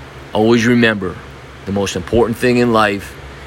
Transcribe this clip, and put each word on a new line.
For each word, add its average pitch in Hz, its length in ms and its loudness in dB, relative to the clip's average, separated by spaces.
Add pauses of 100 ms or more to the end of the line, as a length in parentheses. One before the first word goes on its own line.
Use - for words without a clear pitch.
(320)
always 113 320 4
remember, 113 500 2 (500)
the 95 60 -6
most 98 240 -2
important 110 420 0
thing 123 200 2
in 120 160 2
life, 104 400 0 (340)